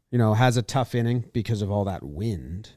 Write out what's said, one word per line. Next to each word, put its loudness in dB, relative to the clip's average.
you 2
know, 4
has 4
a 2
tough -2
inning 0
because -2
of -2
all 0
that -6
wind. -8